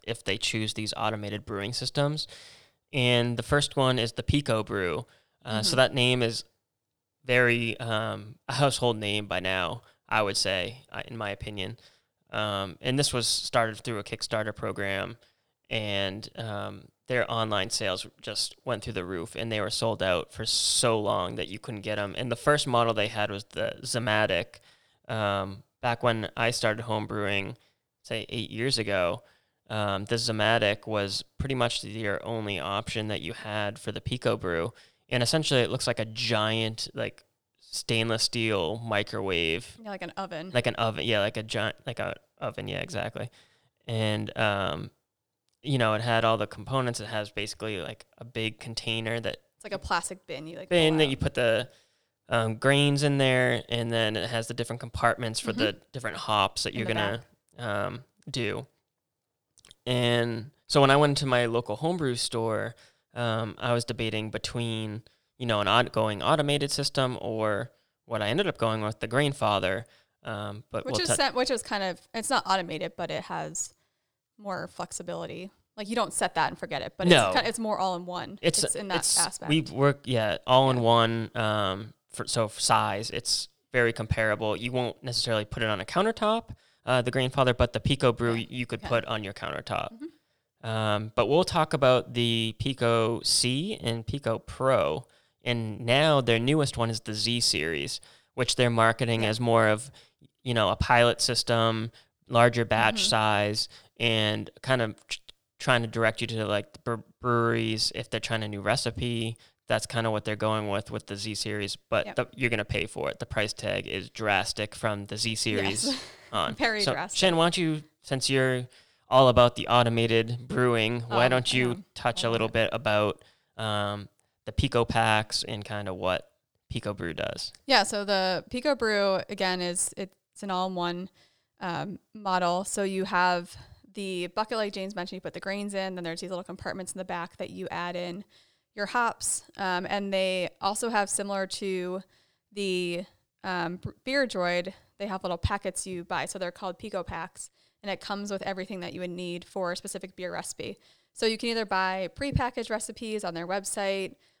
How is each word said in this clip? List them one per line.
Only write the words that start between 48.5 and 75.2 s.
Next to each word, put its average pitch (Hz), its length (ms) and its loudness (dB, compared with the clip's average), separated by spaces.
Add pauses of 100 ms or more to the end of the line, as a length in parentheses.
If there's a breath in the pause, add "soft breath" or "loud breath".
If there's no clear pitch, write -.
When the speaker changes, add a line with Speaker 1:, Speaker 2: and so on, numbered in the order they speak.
Speaker 1:
container 113 600 -4
that 113 180 -6 (180)
Speaker 2:
It's - 80 -20
like 202 100 -8
a 190 60 -6
plastic 180 460 -6
bin 156 220 -10
you, 170 100 -14
like, - 120 -14
Speaker 1:
bin 160 240 6
Speaker 2:
pull 156 60 4
Speaker 1:
that 156 60 6
Speaker 2:
out. 139 40 2
Speaker 1:
you 135 80 0
put - 160 0
the, 117 360 2 (600 soft breath)
um, 113 260 2
grains 143 480 4
in 143 140 4
there, 127 500 4
and 117 240 -2
then 113 240 2
it 104 140 -2
has 117 180 -2
the 120 60 -8
different 117 260 -4
compartments 117 600 0
for 113 120 -4
Speaker 2:
Mm-hmm. 101 80 -4
Speaker 1:
the 104 140 2 (180)
different 117 260 -8
hops 101 460 0
that - 100 -4
Speaker 2:
In 120 60 -4
Speaker 1:
you're 113 80 -2
Speaker 2:
the 113 60 0
Speaker 1:
gonna, 107 300 -2 (340)
Speaker 2:
back. 123 100 -10
Speaker 1:
um, 101 360 -4 (260)
do. 117 380 -4 (1200)
And 120 640 0 (160)
so 147 140 6
when 135 100 10
I 139 60 10
went 143 220 6
to 143 60 0
my 123 200 4
local 117 320 -2
homebrew 156 380 0
store, 113 600 -2 (380 soft breath)
um, 113 460 -2
I 120 140 0
was 120 120 0
debating 110 440 -2
between, 110 720 -4 (340 soft breath)
you 127 80 -6
know, 107 160 2
an 101 60 2
aut-, 117 240 6
going 107 300 0
automated 143 500 2
system 135 500 -2
or 110 500 -2 (340)
what 110 160 -4
I 104 80 0
ended 180 180 0
up 151 100 -4
going 110 240 0
with, 107 180 -4
the 113 80 -4
Grainfather. 113 760 2 (400 soft breath)
Um, 104 480 -8
but - 140 -6
Speaker 2:
Which - 80 -4
Speaker 1:
we'll - 100 0
Speaker 2:
is 330 60 0
Speaker 1:
tou- 113 60 4
Speaker 2:
set, 277 180 0
which 254 160 0
is 233 140 -2
kind 202 200 -4
of, 180 160 -4 (140)
it's 226 160 -6
not 254 160 2
automated, 175 520 -2
but 170 120 -6
it 156 140 -4
has 160 500 -8 (640)
more 190 300 -8
flexibility. 175 840 -8 (280)